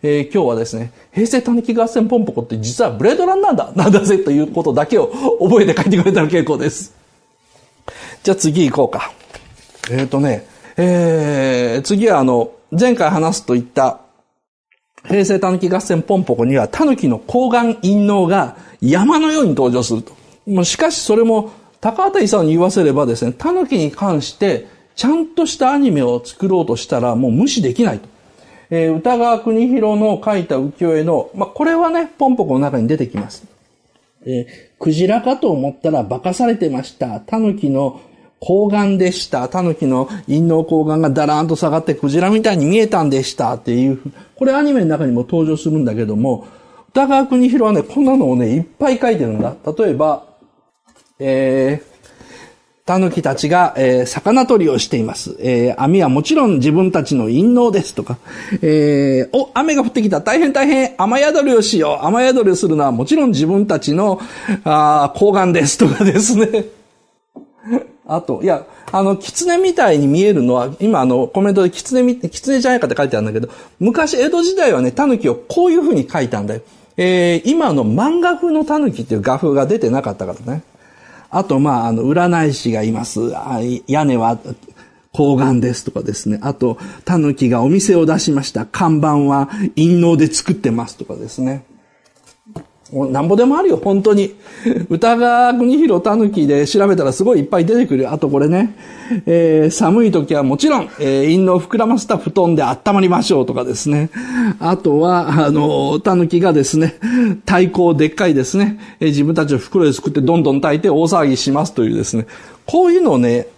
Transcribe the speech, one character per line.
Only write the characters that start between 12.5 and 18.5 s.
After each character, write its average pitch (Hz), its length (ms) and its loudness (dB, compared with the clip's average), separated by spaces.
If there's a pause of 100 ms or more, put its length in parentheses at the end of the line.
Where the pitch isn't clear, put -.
前 233 240 2
回 170 140 0
話 160 260 0
す - 100 -12
と 123 80 0
言 123 80 0
っ 120 40 -10
た、 131 340 -2 (1040)
平 196 200 0
成 196 160 0
た 190 100 0
ぬ 185 80 0
き 180 100 -2
合 180 120 0
戦 170 220 -2
ポ 202 140 0
ン 185 80 0
ポ 120 120 0
コ 117 80 0
に 131 120 0
は、 120 120 0
た - 160 -2
ぬ 277 120 2
き 147 120 -2
の 117 100 0
睾 247 340 -2
丸 233 240 0
陰 202 300 2
嚢 202 200 2
が 165 300 -2 (240)